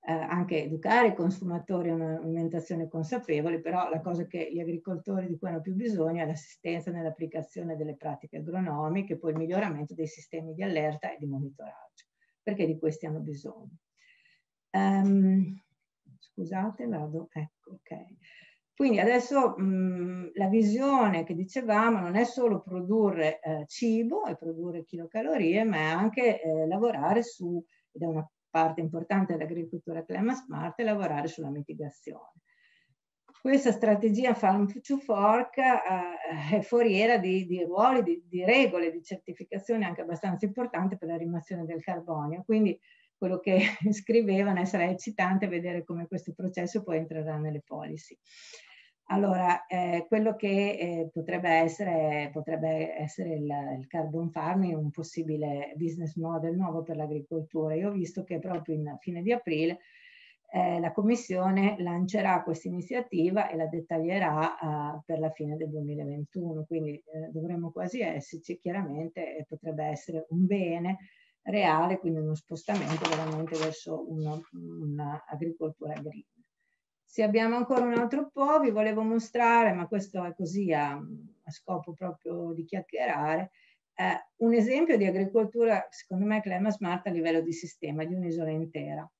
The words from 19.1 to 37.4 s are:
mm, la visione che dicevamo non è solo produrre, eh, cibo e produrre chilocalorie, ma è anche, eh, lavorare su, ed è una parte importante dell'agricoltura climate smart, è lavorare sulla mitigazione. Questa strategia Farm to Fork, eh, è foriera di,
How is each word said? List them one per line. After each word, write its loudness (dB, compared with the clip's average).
mm, 0
la 2
visione 4
che -4
dicevamo 2
non 0
è 6
solo 2
produrre, 2
eh, -4
cibo 0
e -4
produrre -6
chilocalorie, 0
ma 2
è 2
anche, 2
eh, 2
lavorare 2
su, -4
ed -8
è -2
una -2
parte 2
importante 0
dell'agricoltura -6
climate -2
smart, -8
è -2
lavorare 0
sulla -8
mitigazione. -10
Questa 4
strategia 4
Farm 4
to -2
Fork, 4
eh, 0
è 4
foriera 4
di, 2